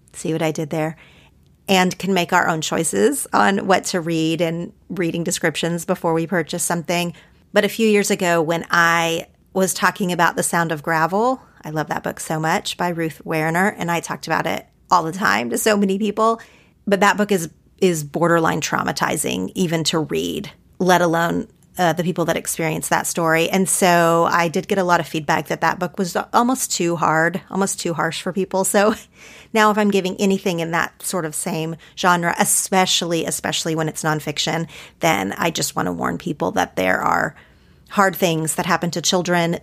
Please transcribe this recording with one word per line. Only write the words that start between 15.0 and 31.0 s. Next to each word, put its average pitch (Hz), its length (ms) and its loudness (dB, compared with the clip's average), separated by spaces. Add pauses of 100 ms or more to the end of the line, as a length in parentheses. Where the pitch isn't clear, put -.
the 160 100 -4
time 202 380 0
to - 80 -2
so 214 180 2
many 196 220 2
people. 220 420 0 (460)
But 196 140 2
that 196 160 4
book 208 160 0
is, 170 180 0 (280)
is 170 260 2
borderline 165 560 2
traumatizing - 920 -2
even 165 300 0
to 160 160 0
read, 165 520 -4 (260)
let 180 220 4
alone, 170 480 0 (300)
uh, 170 160 2
the 170 100 -2
people 170 220 -2
that 165 100 0
experience 165 520 -4
that 165 180 0
story. 165 420 2
And 190 180 0
so 170 640 4
I 170 180 2
did 185 200 -4
get 202 80 0
a 190 80 2
lot 175 160 4
of 160 80 -6
feedback 156 380 -2
that 160 160 -4
that 165 160 2
book 175 200 -6
was 185 160 -4 (200)
almost 240 380 0
too 170 240 0
hard, 170 440 2 (100)
almost 190 300 -2
too 170 140 -4
harsh 160 260 -4
for 180 140 -6
people. 190 300 0
So 208 300 2 (280)
<laughs> - 320 -20
now 214 160 4
if 202 80 0
I'm 208 120 2
giving 190 260 0
anything 190 440 0
in 165 120 -4
that - 300 -2